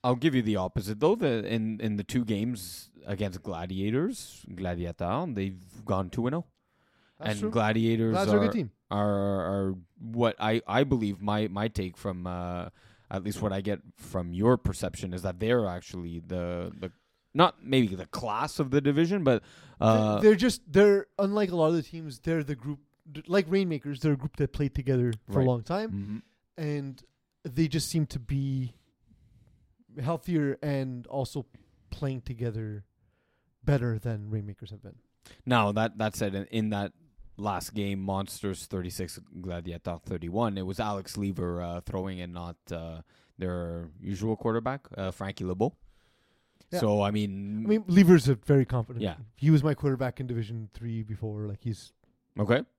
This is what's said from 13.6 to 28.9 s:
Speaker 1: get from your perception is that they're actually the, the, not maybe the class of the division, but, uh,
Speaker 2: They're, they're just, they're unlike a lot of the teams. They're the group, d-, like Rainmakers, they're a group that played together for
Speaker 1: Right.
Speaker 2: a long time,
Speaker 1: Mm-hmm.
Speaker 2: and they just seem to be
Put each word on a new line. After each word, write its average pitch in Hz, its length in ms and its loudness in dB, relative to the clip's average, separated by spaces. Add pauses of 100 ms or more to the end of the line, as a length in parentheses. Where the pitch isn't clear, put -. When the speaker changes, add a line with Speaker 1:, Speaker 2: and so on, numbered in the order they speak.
Speaker 1:
get 98 180 -2 (160)
from 87 380 -6
your 110 240 6
perception 92 560 -4
is 90 80 -6
that 90 180 -6
they're 110 280 2
actually 87 520 -8
the, 87 580 -6
the, 92 140 -8 (420)
not 170 320 2
maybe 107 300 2
the 90 120 -10
class 113 520 -4
of 135 120 0
the 143 100 4
division, 165 420 2
but, 127 180 4 (380)
uh, 107 360 4
Speaker 2:
They're, 101 60 0 (100)
they're 220 40 8
just, 214 340 0
they're 202 360 6 (120)
unlike 202 340 0
a 175 40 -4
lot 160 120 4
of 165 80 4
the 165 80 2
teams. 156 360 -12
They're 165 240 0
the 143 120 -4
group, 139 240 -8 (300)
d-, 147 180 -14
like 185 200 4
Rainmakers, 160 540 0
they're 151 120 4
a 139 40 2
group 135 180 -8
that 143 160 0
played 143 240 -2
together 123 380 2 (180)
for 101 80 2
Speaker 1:
Right. 131 80 4
Speaker 2:
a - 20 4
long 120 140 0
time, 208 280 -2
Speaker 1:
Mm-hmm. - 260 -6 (440)
Speaker 2:
and 143 420 -6 (420)
they 151 240 2
just 156 200 -2
seem 156 180 2
to - 120 -8
be 135 540 -2 (1300)